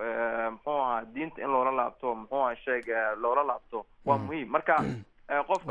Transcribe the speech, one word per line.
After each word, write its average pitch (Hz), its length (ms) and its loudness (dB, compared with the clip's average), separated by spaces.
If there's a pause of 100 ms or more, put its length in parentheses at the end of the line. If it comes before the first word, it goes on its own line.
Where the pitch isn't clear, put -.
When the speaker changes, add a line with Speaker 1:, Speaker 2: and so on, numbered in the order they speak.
Speaker 1:
eh, 113 480 -2
muxuu 143 280 -2
ahaa, 120 240 0
diinta 139 380 -8
in 139 80 -2
loola 131 220 4
laabto, 123 420 -2
muxuu 113 280 -6
ahaa, 123 140 2
sheeg, 120 320 -2
eh, 110 300 0
loola 120 260 4
laabto 117 420 -4 (180)
waa 139 140 4
Speaker 2:
Mhm. 104 80 -6
Speaker 1:
muhiim. 139 220 -4
Marka, 156 280 4
Speaker 2:
<clears throat> 120 520 -4
Speaker 1:
eh, 143 180 2
qofka 180 240 0